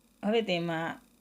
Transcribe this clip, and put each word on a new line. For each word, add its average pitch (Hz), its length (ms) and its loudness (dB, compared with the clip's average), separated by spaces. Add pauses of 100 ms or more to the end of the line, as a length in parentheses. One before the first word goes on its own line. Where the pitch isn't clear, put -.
(240)
હવે 220 180 2
તેમાં 170 560 -2 (240)